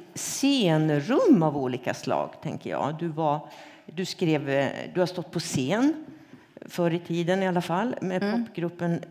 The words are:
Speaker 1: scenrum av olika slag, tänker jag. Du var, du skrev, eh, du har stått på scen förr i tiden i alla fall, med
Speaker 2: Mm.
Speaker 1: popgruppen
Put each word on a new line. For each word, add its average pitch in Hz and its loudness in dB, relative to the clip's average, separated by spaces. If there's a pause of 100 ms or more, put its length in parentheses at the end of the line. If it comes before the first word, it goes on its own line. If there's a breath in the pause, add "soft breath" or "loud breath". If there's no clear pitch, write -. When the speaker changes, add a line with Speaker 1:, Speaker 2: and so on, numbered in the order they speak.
(140)
Speaker 1:
scenrum 190 4
av 151 2
olika 127 -2
slag, 73 -2 (120)
tänker - -8
jag. 98 -2
Du 170 -4
var, 151 -2 (380 loud breath)
du 180 -6
skrev, 156 0
eh, 135 2 (260)
du 180 2
har 180 4
stått 170 -8
på 170 -4
scen 214 0 (560 loud breath)
förr 170 0
i 170 0
tiden 170 0
i 190 2
alla 175 2
fall, 196 -2
med 185 -2
Speaker 2:
Mm. 220 0
Speaker 1:
popgruppen 170 -2 (100)